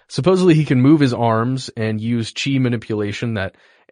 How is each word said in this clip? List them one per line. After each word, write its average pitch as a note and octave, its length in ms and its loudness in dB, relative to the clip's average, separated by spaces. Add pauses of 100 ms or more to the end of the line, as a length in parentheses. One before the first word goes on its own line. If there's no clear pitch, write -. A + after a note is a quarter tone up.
Supposedly F3+ 460 2
he D#3 100 2
can C3+ 160 2
move D3 200 6
his C3 120 2
arms A#2+ 640 -2
and A2 240 -4
use A#2 320 -4
chi C#3 260 -4
manipulation, A2+ 760 -4
that F#2+ 220 -6 (360)